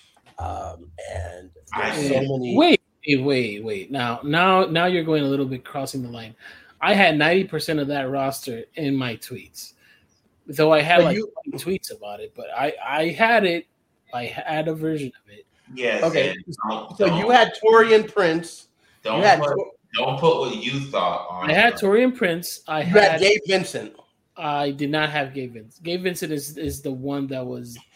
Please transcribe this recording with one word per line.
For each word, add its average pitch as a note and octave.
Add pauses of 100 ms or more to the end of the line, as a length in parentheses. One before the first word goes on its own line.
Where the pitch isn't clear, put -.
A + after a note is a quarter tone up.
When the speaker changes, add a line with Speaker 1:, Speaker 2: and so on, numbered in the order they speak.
(380)
Speaker 1:
Um, F#2 (240)
and F2+ (260)
there's G#2+
Speaker 2:
I D3+
Speaker 1:
so C#3
Speaker 2:
did. C3
Speaker 1:
many C3
Speaker 3:
Wait, D#4+ (260)
wait, C#3
wait, A#2+
wait. G2+
Now, A#2+
now, F3+
now E3
you're F3+
going D#3
a C#3
little C#3
bit C3
crossing C3+
the A#2+
line. A2+ (460)
I F3
had F#3
ninety E3+
percent D#3
of C#3
that C#3
roster C3+ (100)
in C#3+
my B2
tweets, - (720)
though D3+
I D3+
had, F3
Speaker 1:
But F3
Speaker 3:
like, E3
Speaker 1:
you G#3+ (120)
Speaker 3:
twenty F3+
tweets -
about G#2
it, G#2+
but -
I, C#3 (100)
I D3+
had A3
it. E3+ (460)
I B2
had D#3
a D#3+
version D#3 (140)
of G#2
it. G#2 (260)
Speaker 2:
Yes. A#2+
Speaker 1:
Okay. D#3+
Speaker 2:
And F#2 (240)
don't, A3
Speaker 1:
So G3
Speaker 2:
don't, E3+
Speaker 1:
you G#3
had A#3+ (100)
Taurean A3
Prince. E3+ (340)
Speaker 2:
don't A2
Speaker 1:
You G3
had F#3
Speaker 2:
put, C#3+
Speaker 1:
Tor- G2 (240)
Speaker 2:
don't C3+
put D#3+
what A#2+
you C3+
thought F2+
on -
Speaker 3:
I D#3
had A3+
Speaker 2:
it. A#3+
Speaker 3:
Taurean A#3
Prince. F3
I D#3
Speaker 1:
You D#3+
had G3
Speaker 3:
had D#3+
Speaker 1:
Gabe G#3
Vincent. D#3 (400)
Speaker 3:
I D3
did C#3+
not D3+
have C#3+
Gabe B2+
Vincent. A2
Gabe F3
Vincent F3
is, D3
is C#3+
the C#3
one C#3
that C3
was, A#2+ (180)